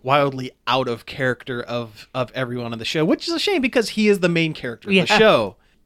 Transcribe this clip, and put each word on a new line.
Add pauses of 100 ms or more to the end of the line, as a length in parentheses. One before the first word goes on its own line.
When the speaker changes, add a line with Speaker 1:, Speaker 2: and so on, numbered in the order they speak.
Speaker 1:
wildly (160)
out
of
character
of,
of
everyone
on
the
show,
which
is
a
shame
because
he
is
the
main
character
of
Speaker 2:
Yeah.
Speaker 1:
the
show. (300)